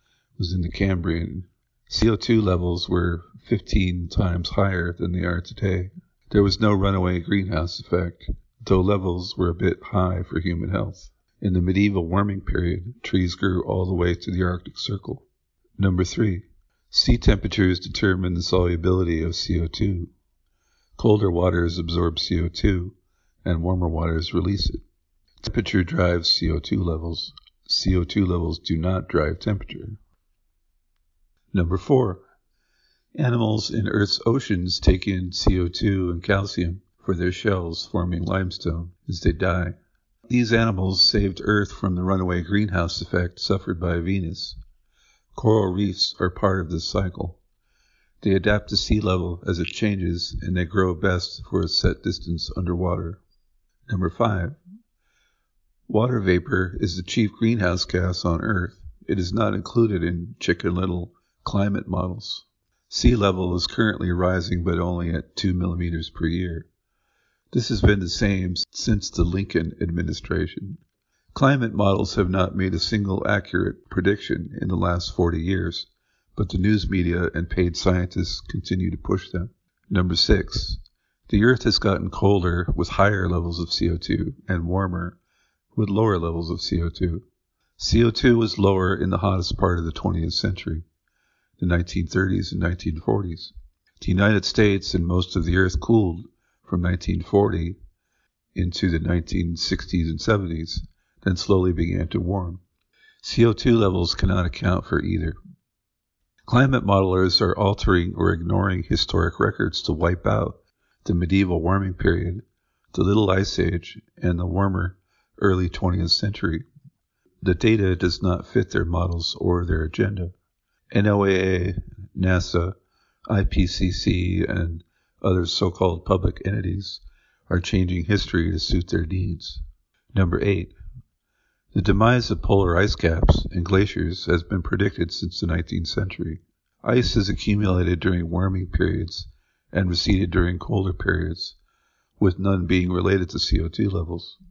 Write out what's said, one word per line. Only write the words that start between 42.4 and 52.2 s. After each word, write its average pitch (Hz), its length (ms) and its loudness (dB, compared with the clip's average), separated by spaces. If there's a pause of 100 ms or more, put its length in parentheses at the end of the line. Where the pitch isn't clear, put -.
greenhouse 90 580 0
effect 90 400 -2
suffered 95 400 -2
by 85 200 0
Venus. 90 560 -4 (800)
Coral 107 360 4
reefs 95 480 -2
are 92 120 0
part 95 300 0
of 80 100 -6
this 82 160 -4
cycle. 92 520 -4 (840)
They 101 100 2
adapt 104 380 2
to 101 80 0
sea 107 240 0
level 90 460 -2
as 87 120 0
it 85 80 -2
changes, 90 760 -2
and 90 160 -2
they 87 80 2
grow 90 300 2
best 90 520 -2
for 90 140 0
a 85 60 0
set - 340 0
distance - 560 -6